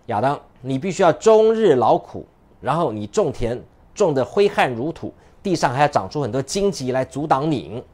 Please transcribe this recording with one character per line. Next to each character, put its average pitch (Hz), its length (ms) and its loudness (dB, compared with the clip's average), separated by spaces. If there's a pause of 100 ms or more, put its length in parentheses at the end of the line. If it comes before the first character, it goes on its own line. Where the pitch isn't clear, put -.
：“亚 98 120 -2
当， 135 180 0 (220)
你 135 180 -6
必 175 140 -6
须 175 100 -2
要 175 120 6
终 220 420 4
日 208 200 4
劳 123 220 4
苦， - 300 -14 (320)
然 127 160 -4
后 160 160 -2
你 107 160 -8
种 170 240 -2
田 117 260 -6 (360)
种 180 200 0
得 131 120 0
挥 202 240 0
汗 190 200 0
如 127 220 -6
土， - 220 -12 (280)
地 185 140 -2
上 135 180 0
还 139 100 2
要 147 40 6
长 95 220 -2
出 147 120 -6
很 123 80 -4
多 127 120 -2
荆 196 280 -2
棘 127 220 -6
来 131 140 -2
阻 139 200 -8
挡 151 240 0
你。 107 320 -6 (120)